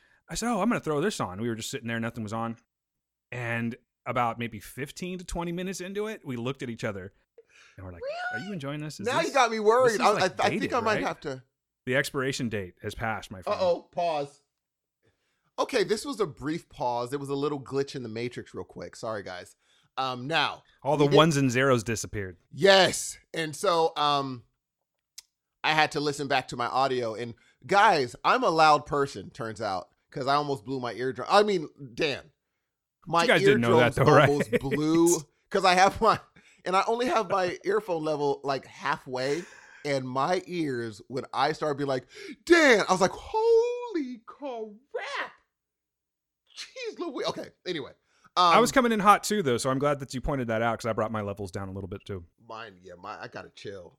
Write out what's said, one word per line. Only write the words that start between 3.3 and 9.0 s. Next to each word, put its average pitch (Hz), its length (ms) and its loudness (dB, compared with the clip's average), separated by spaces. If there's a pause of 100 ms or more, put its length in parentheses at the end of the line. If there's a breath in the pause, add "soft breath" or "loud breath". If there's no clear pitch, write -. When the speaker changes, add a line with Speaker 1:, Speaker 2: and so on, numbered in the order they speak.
Speaker 1:
about 120 320 -2
maybe 113 200 -8
fifteen 180 600 -12
to 180 60 -16
twenty 170 280 -6
minutes 180 300 -8
into 196 240 -8
it, 220 180 -12
we 131 120 -8
looked 120 260 -6
at 123 80 -8
each 113 120 -10
other, 101 300 -8 (640 soft breath)
and - 80 -16
we're 92 80 -12
like, - 80 -18
Speaker 2:
Really? 698 420 -8
Speaker 1:
"Are - 40 -12
you 202 80 -10
enjoying 147 260 -8
this? 151 180 -12
Is 196 80 -8